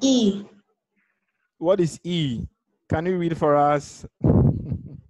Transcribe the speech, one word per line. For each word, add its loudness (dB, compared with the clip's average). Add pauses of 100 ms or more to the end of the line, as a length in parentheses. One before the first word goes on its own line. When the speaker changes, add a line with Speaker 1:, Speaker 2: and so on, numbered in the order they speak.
Speaker 1:
E. 2 (1120)
Speaker 2:
What 0
is -2
E? -4 (460)
Can -4
you -2
read -2
for 4
us? 0 (180)
<laughs> 2 (840)